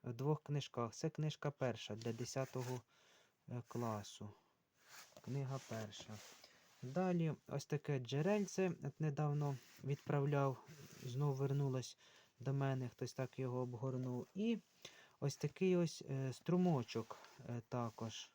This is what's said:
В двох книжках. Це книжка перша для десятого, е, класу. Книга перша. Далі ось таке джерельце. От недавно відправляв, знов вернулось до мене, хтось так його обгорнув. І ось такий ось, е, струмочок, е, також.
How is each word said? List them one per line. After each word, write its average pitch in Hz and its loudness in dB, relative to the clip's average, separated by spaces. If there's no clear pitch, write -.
В 123 -4
двох 139 0
книжках. 123 -2
Це - -2
книжка 151 -2
перша 110 -2
для 117 -4
десятого, 127 -4
е, 120 -6
класу. 107 -4
Книга 135 -4
перша. 107 -8
Далі 170 2
ось - -2
таке 143 0
джерельце. 180 2
От 143 -4
недавно 147 2
відправляв, 139 2
знов 131 2
вернулось 135 2
до 131 0
мене, 135 2
хтось - -6
так - -4
його 127 0
обгорнув. 123 -2
І 214 0
ось 139 0
такий 185 4
ось, 170 2
е, 135 0
струмочок, 165 2
е, 120 -4
також. 117 -4